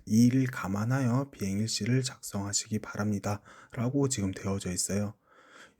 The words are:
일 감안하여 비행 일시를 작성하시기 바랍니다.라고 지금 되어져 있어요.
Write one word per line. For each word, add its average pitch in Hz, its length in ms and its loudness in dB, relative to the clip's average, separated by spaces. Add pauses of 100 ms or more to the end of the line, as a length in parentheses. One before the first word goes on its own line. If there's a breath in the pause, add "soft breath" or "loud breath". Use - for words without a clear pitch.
일 123 420 6
감안하여 123 840 0
비행 98 280 -4
일시를 113 420 0
작성하시기 101 760 -4
바랍니다.라고 104 1300 -2
지금 98 240 -2
되어져 98 400 -4
있어요. 101 420 -2 (680 loud breath)